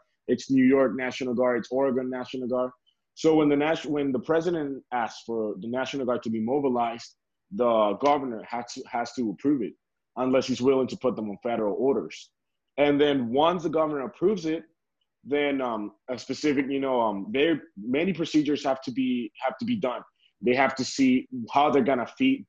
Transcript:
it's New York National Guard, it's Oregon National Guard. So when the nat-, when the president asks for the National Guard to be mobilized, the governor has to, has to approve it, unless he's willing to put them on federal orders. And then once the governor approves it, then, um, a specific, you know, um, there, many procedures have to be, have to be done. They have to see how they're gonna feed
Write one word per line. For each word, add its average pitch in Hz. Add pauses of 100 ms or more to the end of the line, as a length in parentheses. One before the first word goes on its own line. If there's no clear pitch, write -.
(260)
it's 123
New 131
York 131
National 127
Guard, 123
it's 104
Oregon 131
National 127
Guard. 127 (460)
So 160
when 151
the 143
nat-, 156
when 147
the 123
president 160 (120)
asks 113
for 110
the 113
National 127
Guard 120
to 117
be 113
mobilized, 120 (360)
the 107
governor 135
has 120
to, 131
has 120
to 117
approve 139
it, 87 (420)
unless 127
he's 123
willing 131
to 113
put 120
them 110
on 98
federal 113
orders. 113 (480)
And 143
then 139
once 156
the 170
governor 151
approves 175
it, 160 (600)
then, 143
um, 110 (160)
a 123
specific, 135
you 139
know, 131
um, 101
there, 147 (160)
many 135
procedures 151
have 131
to 135
be, 123 (140)
have 131
to 120
be 120
done. 117 (400)
They 123
have 135
to 127
see 131 (240)
how 147
they're 143
gonna 120
feed 131